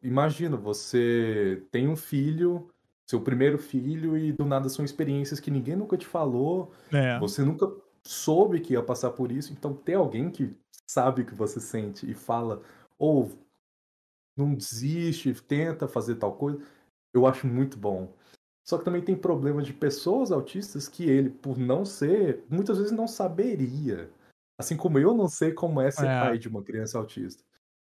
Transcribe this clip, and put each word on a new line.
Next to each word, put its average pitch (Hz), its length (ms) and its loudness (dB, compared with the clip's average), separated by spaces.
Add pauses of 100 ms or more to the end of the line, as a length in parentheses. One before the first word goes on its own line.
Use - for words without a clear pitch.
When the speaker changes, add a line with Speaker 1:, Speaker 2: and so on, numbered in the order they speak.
Speaker 1:
imagina, 147 540 2
você 107 1120 0
tem 127 180 0
um 156 80 0
filho, 160 760 -2 (380)
seu 117 120 0
primeiro 135 380 2
filho, 156 580 -2
e 156 160 0
do 147 120 0
nada 135 240 0
são 135 160 -4
experiências 143 560 -2
que - 100 -6
ninguém 139 240 -2
nunca 196 240 -2
te - 80 -8
falou, 156 680 0 (200)
Speaker 2:
É. 127 260 2
Speaker 1:
você 117 260 -2
nunca 156 220 2 (400)
soube 175 540 4
que 123 140 -2
ia 117 80 2
passar 123 280 -2
por 123 220 -4
isso, 135 200 -6
então 143 220 -6
ter 165 200 -4
alguém 151 360 0
que 120 260 -4 (320)
sabe 127 340 2
o 120 40 -2
que - 80 -14
você 104 260 -4
sente 104 480 -6
e 110 60 -6
fala, 117 480 -4 (360)
"Ou 147 320 4 (1080)
não 143 160 2
desiste, 143 880 -4
tenta 156 460 -2
fazer 117 280 -2
tal 104 200 -2
coisa", 143 260 -4 (500)
eu 123 140 6
acho 131 200 2
muito 131 300 0
bom. 98 380 -4 (540)
Só 170 100 0
que 170 60 -6
também 175 180 0
tem 185 140 2
problema 147 460 0
de 139 100 -6
pessoas 190 580 0
autistas 160 560 -4
que 175 220 -4
ele, 135 220 6
por 131 280 -6
não 131 260 2
ser, 180 640 2
muitas 190 300 0
vezes 208 140 0
não 226 160 -2
saberia. 147 1040 -2 (480)
Assim - 160 -4
como 156 220 2
eu 165 160 6
não 214 120 4
sei 160 260 0
como 160 280 0
é 135 100 4
ser 139 160 0
Speaker 2:
É. 131 140 2
Speaker 1:
pai 123 180 2
de 113 80 -8
uma 110 160 -6
criança 110 360 -6
autista. 104 440 -8 (480)